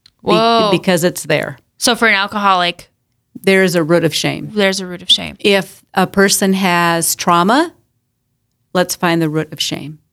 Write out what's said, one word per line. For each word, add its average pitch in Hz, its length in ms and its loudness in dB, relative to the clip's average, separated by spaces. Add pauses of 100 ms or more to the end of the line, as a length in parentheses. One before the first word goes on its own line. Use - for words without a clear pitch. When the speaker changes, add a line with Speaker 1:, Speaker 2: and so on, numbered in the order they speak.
(240)
Speaker 1:
be-, - 100 0
Speaker 2:
Whoa. 226 380 2
Speaker 1:
because 170 320 0
it's - 200 -2
there. 147 340 -4 (200)
Speaker 2:
So 240 180 0
for 233 120 0
an 214 60 2
alcoholic, 196 760 -2 (520)
Speaker 1:
There 190 220 4
is 175 120 0
a 170 80 2
root 165 200 2
of 156 100 0
shame. 147 400 -6
Speaker 2:
there's 190 260 0
a 185 60 -10
root 180 160 -14
of 180 80 -20
shame. - 300 0
Speaker 1:
If 202 440 -2 (120)
a 185 100 2
person 196 480 0
has 170 600 0
trauma, 202 580 2 (1000)
let's 180 220 -2
find 170 260 0
the 160 80 0
root 156 220 -4
of 151 80 -16
shame. 151 380 -8 (160)